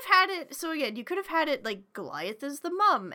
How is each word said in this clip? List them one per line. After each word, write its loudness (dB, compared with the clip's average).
have 4
had 6
it, -6
so -4
again, -2
you -8
could -4
have -6
had 2
it, -2
like, -8
Goliath -6
is -8
the -6
mum, 2